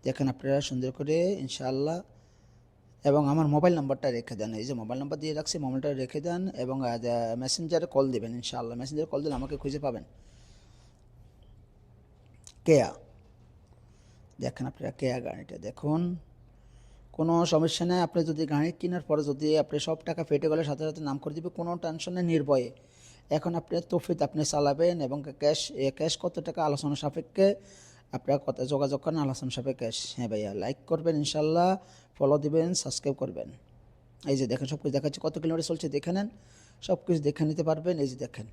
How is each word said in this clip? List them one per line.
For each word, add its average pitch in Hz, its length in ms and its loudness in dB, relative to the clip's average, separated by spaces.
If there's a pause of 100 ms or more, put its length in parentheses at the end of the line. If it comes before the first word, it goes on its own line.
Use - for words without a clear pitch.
দেখেন 135 240 0
আপনারা 135 340 0
সুন্দর 127 300 -2
করে 165 420 0
ইনশাআল্লাহ। 139 680 -2 (1000)
এবং 143 260 6
আমার 156 180 4
মোবাইল 156 280 6
নাম্বারটা 139 360 0
রেখে 117 240 -6
দেন, 107 180 -4
এই 110 120 -4
যে 139 80 -4
মোবাইল 117 260 -4
নাম্বার 143 200 -4
দিয়ে 156 140 -4
রাখছি, 151 240 -4
মোবাইলটা 135 360 -2
রেখে 131 280 -4
দেন 175 280 -2
এবং, 127 380 -4
আহ, 117 100 -2 (400)
মেসেঞ্জারে 156 480 0
কল 135 260 2
দিবেন 113 240 -2
ইনশাআল্লাহ। 120 420 -8
মেসেঞ্জারে 147 340 -4
কল 143 120 -2
দিলে 147 120 -2
আমাকে 139 220 -6
খুঁজে 139 220 -6
পাবেন। 120 240 -4 (2500)
কেয়া, 139 280 6 (1500)
দেখেন 127 260 -4
আপনারা 139 240 -8
কেয়া 127 280 -2
গাড়িটা - 380 -10
দেখুন, 160 580 -2 (960)
কোনো 170 340 4
সমস্যা 165 400 4
নেই। 180 140 2
আপনি 170 240 2
যদি 156 220 0
গাড়ি 147 340 2
কেনার 175 220 -2
পরে 151 220 0
যদি 147 340 2
আপনি 147 220 0
সব 160 260 -2
টাকা 165 180 -4
ফেটে 147 260 2
গেলে 156 140 2
সাথে 143 200 -4
সাথে 156 180 -4
নাম 143 160 -4
করে 151 160 -8
দিবে, 165 160 -8
কোনো 175 280 -6
টেনশন 165 360 -6
নেই, 180 100 0
নির্ভয়ে। 143 480 4 (580)
এখন 160 260 0
আপনি - 340 -2
তৌফিক 170 320 0
আপনি 147 240 0
চালাবেন 151 560 2
এবং 139 220 -4 (160)
ক্যাশ, 147 320 2
এ, 135 240 0
ক্যাশ 156 240 -2
কত 175 200 -4
টাকা 160 260 -2
আলোচনা 147 300 0
সাপেক্ষে 190 600 2 (560)
আপনারা 135 340 0
কত 127 160 -4
যোগাযোগ 139 400 0
করেন, 160 160 -2
আলোচনা 131 320 -2
সাপেক্ষে 123 360 -4
ক্যাশ। - 300 -6
হ্যাঁ 120 120 -2
ভাইয়া, 104 260 -2
লাইক 107 240 -4 (100)
করবেন 160 280 2
ইনশাল্লাহ, 156 640 2 (400)
ফলো 143 200 6
দিবেন, 160 360 2
সাবস্ক্রাইব 139 420 -2
করবেন। - 360 -6 (760)
এই 139 100 2
যে 131 100 2
দেখেন 127 200 -2
সব 147 100 -4
কিছু 147 120 -2
দেখাচ্ছি, 139 340 -2
কত 156 160 -2
কিলোমিটার 160 280 -2
চলছে 160 220 -2
দেখে 143 220 -2
নেন, 202 180 -2 (520)
সব 180 160 0 (100)
কিছু 165 160 2
দেখে 147 220 2
নিতে 156 180 0
পারবেন। 160 360 0
এই 143 80 2
যে 127 80 -4
দেখেন 120 380 -10